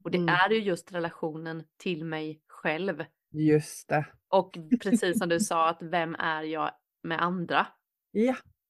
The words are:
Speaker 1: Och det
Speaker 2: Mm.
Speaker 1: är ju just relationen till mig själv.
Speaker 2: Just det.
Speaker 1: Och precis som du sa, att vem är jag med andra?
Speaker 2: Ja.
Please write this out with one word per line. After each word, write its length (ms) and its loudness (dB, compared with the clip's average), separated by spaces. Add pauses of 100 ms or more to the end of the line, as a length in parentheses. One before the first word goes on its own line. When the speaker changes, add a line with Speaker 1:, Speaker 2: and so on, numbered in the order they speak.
Speaker 1:
Och 80 -6
det 60 0
Speaker 2:
Mm. 180 2
Speaker 1:
är 140 4
ju 100 4
just 320 -4
relationen 720 -6 (140)
till 280 -4
mig 420 -8
själv. 560 -4 (300)
Speaker 2:
Just 560 2
det. 160 2 (240)
Speaker 1:
Och 280 2 (240)
precis 380 2
som 100 0
du 100 2
sa, 300 2
att 140 -2
vem 320 -2
är 280 -4
jag 280 -4 (320)
med 200 -2
andra? 440 0 (440)
Speaker 2:
Ja. 240 2 (340)